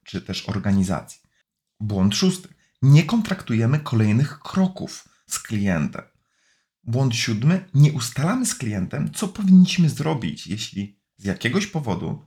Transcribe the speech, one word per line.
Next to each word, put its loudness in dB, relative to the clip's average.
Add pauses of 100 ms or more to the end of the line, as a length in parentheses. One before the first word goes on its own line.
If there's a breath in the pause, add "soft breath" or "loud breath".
czy -10
też -10
organizacji. -2 (600)
Błąd 0
szósty. 0 (340)
Nie 8
kontraktujemy 0
kolejnych 0
kroków -4 (180 soft breath)
z -8
klientem. -4 (800)
Błąd 0
siódmy. -2
Nie 6
ustalamy -4
z -4
klientem, -6
co -6
powinniśmy 6
zrobić, -4
jeśli -8 (220)
z -12
jakiegoś -2
powodu -6